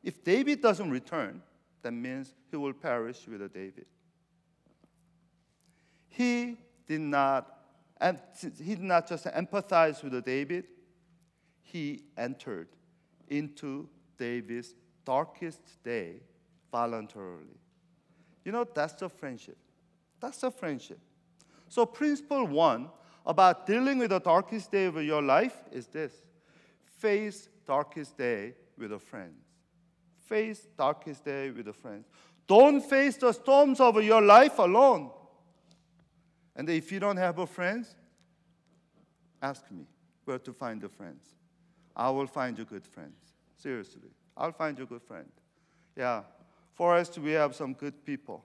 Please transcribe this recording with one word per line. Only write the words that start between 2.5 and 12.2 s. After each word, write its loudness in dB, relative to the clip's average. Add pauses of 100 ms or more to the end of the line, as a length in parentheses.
he -10
will -6
perish -6
with -14
David. -16 (2250)
He -4 (280)
did -6
not, 0 (500)
em-, 0 (220)
he -10
did -10
not 0
just -10
empathize -2
with -8
David, -6 (960)
he -10 (120)
entered -10 (600)